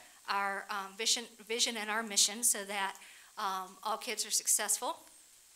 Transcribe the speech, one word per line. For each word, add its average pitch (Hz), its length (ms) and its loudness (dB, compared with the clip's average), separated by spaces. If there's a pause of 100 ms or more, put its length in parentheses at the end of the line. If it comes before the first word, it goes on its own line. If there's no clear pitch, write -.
(280)
our, 196 420 0
um, 196 260 -6
vision, 220 280 2 (220)
vision 240 300 2
and 214 140 -2
our 220 120 0
mission 208 420 2
so 214 200 4
that, 196 320 -2 (420)
um, 190 440 -4
all 220 140 0
kids 214 300 -4
are 214 40 -8
successful - 640 2 (600)